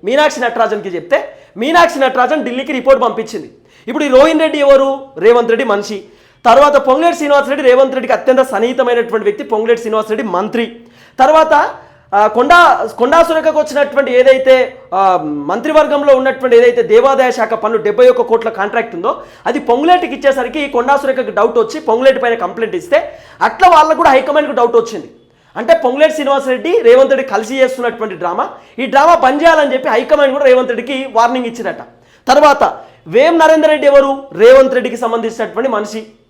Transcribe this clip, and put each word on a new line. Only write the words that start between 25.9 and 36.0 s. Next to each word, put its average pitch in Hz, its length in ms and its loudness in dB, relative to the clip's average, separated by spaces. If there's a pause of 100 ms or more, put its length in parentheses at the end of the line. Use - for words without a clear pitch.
శ్రీనివాసరెడ్డి 269 560 -2 (160)
రేవంత్ 254 260 4
రెడ్డి 269 180 -2
కలిసి 214 300 -6
చేస్తున్నటువంటి 233 580 -4
డ్రామా, 175 240 -6 (380)
ఈ - 100 -4
డ్రామా 294 220 4 (100)
బంద్ 277 200 0
చేయాలని 311 320 2
చెప్పి 269 180 -4
హైకమాండ్ 269 420 2
కూడా 285 140 -2
రేవంత్ 254 220 2
రెడ్డికి 240 260 -6 (180)
వార్నింగ్ 240 340 0
ఇచ్చిందట. 208 320 -10 (480)
తర్వాత 285 340 4 (520)
వేం 302 260 4
నరేందర్ 311 320 4
రెడ్డి 294 180 0
ఎవరు? 277 200 4 (300)
రేవంత్ 262 360 6
రెడ్డికి 233 260 -4
సంబంధించినటువంటి 220 720 -6
మనిషి 214 260 -8 (280)